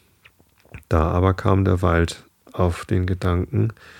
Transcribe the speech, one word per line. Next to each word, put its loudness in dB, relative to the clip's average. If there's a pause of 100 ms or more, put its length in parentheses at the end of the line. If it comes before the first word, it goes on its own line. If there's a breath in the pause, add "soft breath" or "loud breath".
(880 soft breath)
Da 2
aber 2
kam 0
der 2
Wald 0 (300)
auf -2
den -2
Gedanken, -2 (260 loud breath)